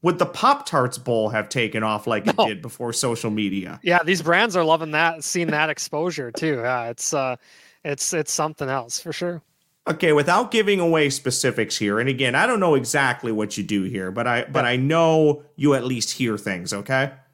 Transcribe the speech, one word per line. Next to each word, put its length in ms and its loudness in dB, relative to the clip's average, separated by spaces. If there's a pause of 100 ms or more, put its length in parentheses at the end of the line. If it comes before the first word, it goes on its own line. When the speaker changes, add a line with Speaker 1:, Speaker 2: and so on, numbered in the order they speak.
Speaker 1:
Would 160 2
the 80 2
Pop-Tarts 720 0
Bowl 300 0
have 200 -2
taken 320 -2
off 240 -2
like 220 0
it 100 2
Speaker 2:
No. 100 4
Speaker 1:
did 140 -6
before 320 -8
social 380 -2
media? 520 -4
Speaker 2:
Yeah, 220 4
these 160 0
brands 340 2
are 80 4
loving 280 2
that, 320 0
seeing 240 -2
that 240 0
exposure 600 -4
too. 300 -2
Yeah, 280 -2
it's, 260 -6
uh, 200 -2 (480)
it's, 300 -4
it's 180 -2
something 380 -4
else 300 -4
for 120 -10
sure. 300 -6 (460)
Speaker 1:
Okay, 260 2
without 380 2
giving 280 2
away 300 4
specifics 680 -2
here, 220 2
and 80 0
again, 280 0
I 100 4
don't 140 0
know 160 4
exactly 560 0
what 260 -2
you 60 -4
do 200 0
here, 280 -6
but 160 -2
I, 160 0
but 220 0
Speaker 2:
Yeah. 60 2
Speaker 1:
I 40 2
know 680 4 (120)
you 180 4
at 100 2
least 280 -2
hear 260 0
things, 360 -4
okay? 400 -2 (200)